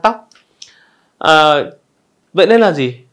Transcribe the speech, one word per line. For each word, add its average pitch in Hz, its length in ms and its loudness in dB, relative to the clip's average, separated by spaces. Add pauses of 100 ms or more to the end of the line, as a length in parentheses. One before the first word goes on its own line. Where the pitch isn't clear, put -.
tóc. 226 240 -4 (920)
À, 151 380 2 (800)
vậy 175 140 0
nên 226 140 2
là 202 100 0
gì? 127 280 -6 (140)